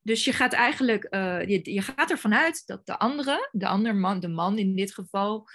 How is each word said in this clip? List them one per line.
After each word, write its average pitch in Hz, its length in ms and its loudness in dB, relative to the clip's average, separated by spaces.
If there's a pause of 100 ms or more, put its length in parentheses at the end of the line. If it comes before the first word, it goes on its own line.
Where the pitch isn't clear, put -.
Dus 226 220 0
je 262 80 2
gaat 247 200 2
eigenlijk, 240 520 2
eh, 180 420 -2
je, 190 260 0
je 196 100 0
gaat 285 280 -2
ervan 226 240 2
uit 320 320 2
dat - 200 -10
de - 120 -6
andere, 285 540 0
de 190 140 -2
ander 208 300 2
man, 190 240 0
de 175 80 -4
man 175 300 0
in 190 180 2
dit 196 180 -2
geval, 208 600 -4